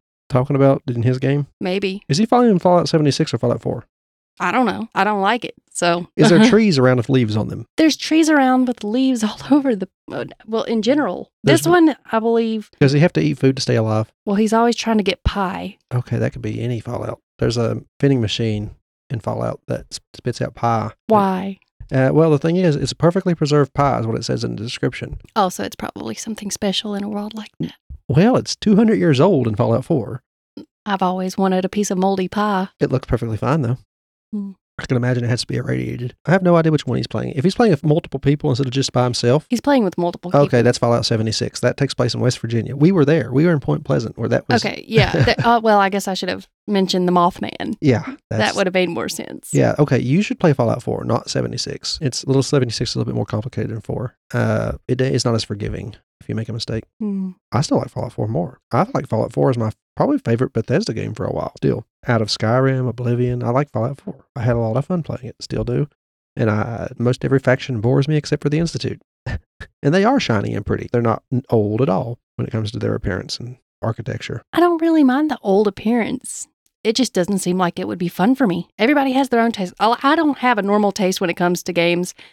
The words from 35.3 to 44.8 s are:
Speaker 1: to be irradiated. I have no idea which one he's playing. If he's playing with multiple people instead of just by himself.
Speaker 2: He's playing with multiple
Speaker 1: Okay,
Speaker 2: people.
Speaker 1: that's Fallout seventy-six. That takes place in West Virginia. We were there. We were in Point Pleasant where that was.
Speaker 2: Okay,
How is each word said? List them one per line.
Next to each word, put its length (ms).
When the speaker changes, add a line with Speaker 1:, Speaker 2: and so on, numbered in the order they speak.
Speaker 1:
to 60
be 100
irradiated. 580
I 60
have 100
no 140
idea 160
which 160
one 100
he's 80
playing. 300
If 80
he's 100
playing 180
with 120
multiple 360
people 300
instead 160
of 80
just 180
by 120
himself. 480
Speaker 2:
He's 100
playing 220
with 160
multiple 340
Speaker 1:
Okay, 140
Speaker 2:
people. 160
Speaker 1:
that's 160
Fallout 260
seventy-six. 540
That 180
takes 160
place 220
in 40
West 200
Virginia. 360
We 160
were 140
there. 260
We 140
were 80
in 60
Point 260
Pleasant 320
where 120
that 200
was. 160
Speaker 2:
Okay, 220